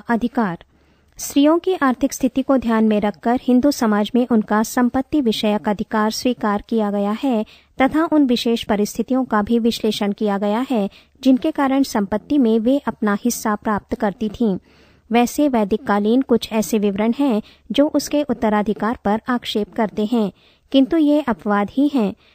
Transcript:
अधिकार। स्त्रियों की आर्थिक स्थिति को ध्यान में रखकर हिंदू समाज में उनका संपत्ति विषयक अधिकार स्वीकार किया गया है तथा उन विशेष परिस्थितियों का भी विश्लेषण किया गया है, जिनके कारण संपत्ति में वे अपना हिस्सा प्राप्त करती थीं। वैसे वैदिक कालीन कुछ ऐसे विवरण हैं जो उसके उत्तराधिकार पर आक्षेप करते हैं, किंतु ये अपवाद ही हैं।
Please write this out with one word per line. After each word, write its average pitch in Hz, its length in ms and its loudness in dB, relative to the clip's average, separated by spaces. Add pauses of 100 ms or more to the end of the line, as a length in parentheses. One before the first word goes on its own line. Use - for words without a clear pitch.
अधिकार। 226 540 -2 (560)
स्त्रियों 302 400 4
की 370 160 -2
आर्थिक 269 380 0
स्थिति - 280 -2
को 269 160 2
ध्यान 226 280 2
में 214 160 2
रखकर 226 400 0
हिंदू 254 300 4
समाज 214 440 0
में 240 160 2
उनका 214 320 2
संपत्ति 262 580 0
विषयक 214 480 -2
अधिकार 214 420 -2
स्वीकार 214 580 -2
किया 220 220 0
गया 202 200 -2 (120)
है 226 220 0 (320)
तथा 294 340 2
उन 302 140 4
विशेष 233 380 0
परिस्थितियों 226 640 -2
का 214 160 0
भी 233 180 0
विश्लेषण 220 520 -2
किया 202 260 -2
गया 208 320 -2
है, 208 200 0 (340)
जिनके 269 280 2
कारण 269 320 0
संपत्ति 214 540 -2
में 226 220 4
वे 254 180 2 (100)
अपना 208 360 -2
हिस्सा 226 320 -2
प्राप्त 214 400 -4
करती 214 340 -4
थीं। 202 280 -2 (520)
वैसे 240 380 2
वैदिक 220 400 -2
कालीन 214 340 2
कुछ - 300 0
ऐसे 220 280 -2
विवरण 208 400 0
हैं 247 220 0 (300)
जो 277 160 4
उसके 294 360 -2
उत्तराधिकार 214 800 -2
पर 208 240 0
आक्षेप 214 440 -4
करते 214 320 -2
हैं, 214 260 0 (400)
किंतु 269 260 4
ये 294 240 2
अपवाद 208 500 -2
ही 285 160 2
हैं। 214 260 -2 (220)